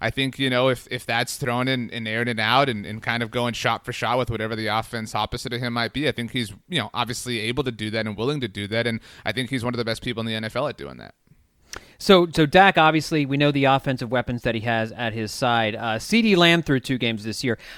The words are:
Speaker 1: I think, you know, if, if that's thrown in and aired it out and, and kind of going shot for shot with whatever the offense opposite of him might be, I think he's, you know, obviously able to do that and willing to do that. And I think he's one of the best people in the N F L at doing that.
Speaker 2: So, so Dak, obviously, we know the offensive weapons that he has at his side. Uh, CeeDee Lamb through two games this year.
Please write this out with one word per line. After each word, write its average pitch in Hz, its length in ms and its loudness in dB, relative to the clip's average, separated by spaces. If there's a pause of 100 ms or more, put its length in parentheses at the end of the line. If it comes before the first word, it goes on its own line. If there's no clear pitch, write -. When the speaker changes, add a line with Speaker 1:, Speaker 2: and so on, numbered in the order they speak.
Speaker 1:
I 113 100 0
think, 131 280 -2
you 135 120 0
know, 127 180 4
if, 127 220 0
if 123 160 -8
that's 120 320 -2
thrown 123 300 -2
in 123 220 -2
and 113 160 -8
aired 113 220 -2
it 113 100 -4
out 123 300 4
and, 107 160 -4
and 107 180 -10
kind 117 200 -2
of 113 80 -4
going 120 240 -2
shot 117 300 -2
for 120 80 -8
shot 120 260 0
with 123 120 -2
whatever 110 240 -4
the 110 120 -4
offense 110 480 -4
opposite 110 400 -4
of 120 60 -4
him 123 120 -4
might 117 220 -2
be, 143 120 -2
I 123 60 2
think 117 200 -6
he's, 117 180 -4 (180)
you 175 100 -2
know, 107 140 -4
obviously 120 480 -4
able 120 240 -2
to 127 80 -2
do 107 180 -6
that 110 160 -2
and 107 100 -6
willing 135 260 -2
to 117 60 -4
do 101 200 -6
that. 113 180 0
And 113 140 -2 (240)
I 110 80 -2
think 120 160 -4
he's 127 160 -4
one 123 80 -2
of 120 60 -4
the 117 80 -2
best 113 160 -6
people 113 180 -4
in 113 60 -4
the 113 80 -4
N 110 100 -6
F 110 100 -8
L 139 140 -2
at 117 80 -8
doing 67 220 -12
that. 50 160 -18 (880)
Speaker 2:
So, 180 320 8
so 160 120 4
Dak, 185 320 8
obviously, 156 480 4
we 135 100 -2
know 143 160 4
the 139 140 2
offensive 131 440 2
weapons 120 320 -2
that 117 120 0
he 110 80 -4
has 113 300 0
at 117 200 -4
his 110 180 -4
side. 113 460 0
Uh, 110 220 -2
CeeDee 220 360 4
Lamb 170 280 6
through 139 180 2
two 131 160 -2
games 113 280 -2
this 110 200 -6
year. 113 140 0 (200)